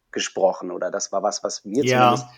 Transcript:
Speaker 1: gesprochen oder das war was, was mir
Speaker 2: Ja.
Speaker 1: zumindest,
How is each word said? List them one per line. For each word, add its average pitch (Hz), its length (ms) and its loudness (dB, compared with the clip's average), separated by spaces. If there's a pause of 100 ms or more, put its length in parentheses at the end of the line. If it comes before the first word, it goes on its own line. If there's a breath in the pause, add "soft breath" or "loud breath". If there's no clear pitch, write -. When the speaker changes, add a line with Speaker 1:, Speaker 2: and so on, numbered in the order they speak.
(120)
Speaker 1:
gesprochen 95 580 0
oder 90 220 -6
das 98 200 -6
war 98 120 -4
was, 101 200 -4
was - 220 -8
mir 117 200 -2
Speaker 2:
Ja. 127 60 2
Speaker 1:
zumindest, 127 360 4 (100)